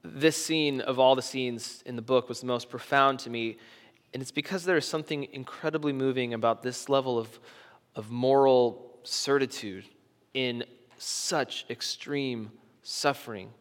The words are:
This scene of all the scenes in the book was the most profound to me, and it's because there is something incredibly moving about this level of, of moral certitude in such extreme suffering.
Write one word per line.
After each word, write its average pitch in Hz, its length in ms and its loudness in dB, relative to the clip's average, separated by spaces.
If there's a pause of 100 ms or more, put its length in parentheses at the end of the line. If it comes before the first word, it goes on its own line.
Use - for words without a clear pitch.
This 151 300 2
scene 147 460 0
of 127 160 -2
all 131 180 8
the 127 60 -2
scenes 123 640 -6
in 123 100 -8
the 113 60 -6
book 120 260 2
was 120 120 -8
the 127 60 -8
most 123 220 -2
profound 135 520 2
to 120 100 -10
me, 113 260 -4 (560)
and 131 80 -8
it's 131 100 -10
because 175 340 -6
there 185 120 2
is 147 80 2
something 151 480 -4
incredibly 147 640 -4
moving 131 400 0
about 113 280 2
this 127 280 -6
level 131 280 2
of, 113 220 -8 (560)
of 110 140 -10
moral 127 920 4
certitude 117 840 -2 (480)
in 123 300 -2 (340)
such - 720 -4
extreme 123 840 -4 (300)
suffering. 113 680 -4 (100)